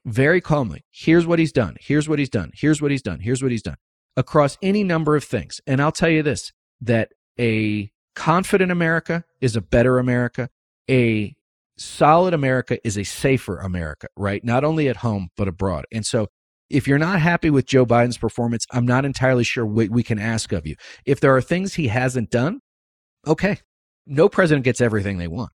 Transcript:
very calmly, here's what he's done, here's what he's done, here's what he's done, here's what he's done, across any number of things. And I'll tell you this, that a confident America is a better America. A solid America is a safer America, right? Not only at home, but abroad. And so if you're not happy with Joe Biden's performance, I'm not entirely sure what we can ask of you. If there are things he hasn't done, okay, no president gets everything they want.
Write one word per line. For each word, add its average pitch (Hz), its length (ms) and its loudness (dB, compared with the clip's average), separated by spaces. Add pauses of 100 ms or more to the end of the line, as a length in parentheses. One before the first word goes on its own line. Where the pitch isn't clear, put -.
very 139 360 2
calmly, 135 500 -2
here's 165 360 2
what 170 120 2
he's 160 140 0
done, 101 260 0
here's 151 300 0
what 151 100 0
he's 143 120 -2
done, 85 220 -4
here's 147 300 0
what 147 80 0
he's 135 120 -2
done, 85 180 -6
here's 123 220 -2
what 131 100 0
he's 113 100 -4
done, 73 140 -10 (400)
across 143 440 0
any 202 220 0
number 160 320 0
of 143 80 0
things. - 460 -8
And 135 120 0
I'll 151 120 2
tell - 160 0
you 156 160 2
this, - 280 -4 (280)
that 113 320 -2 (260)
a 110 540 -2 (280)
confident 185 500 2
America 170 540 -2 (160)
is 117 160 -2
a 107 60 -2
better 127 360 2
America. 123 520 -2 (400)
A 117 440 0 (440)
solid 170 560 2
America 131 520 -2
is 101 120 -2
a 101 40 -2
safer 117 560 -2
America, 90 560 -8
right? 101 300 -4
Not 120 180 0
only 156 280 0
at 113 60 -4
home, 101 420 -4
but 98 100 -2
abroad. 90 420 -4
And 110 140 -6
so 110 240 -2 (400)
if 143 180 -2
you're 139 120 4
not 175 200 0
happy 170 300 0
with 139 160 2
Joe 127 220 4
Biden's 120 320 2
performance, 117 540 -4
I'm 123 120 0
not 127 220 0
entirely 131 360 0
sure 117 220 -2
what 107 240 0
we 117 140 0
can 110 160 -4
ask 113 340 -4
of 78 140 -4
you. 76 100 -8 (300)
If 139 140 0
there 139 140 6
are 131 60 4
things 185 320 -4
he 147 160 -2
hasn't 127 420 -2
done, 143 300 0 (680)
okay, 175 300 0 (500)
no 151 220 4
president 151 360 2
gets 123 180 0
everything 101 340 0
they 87 100 -6
want. 87 340 -10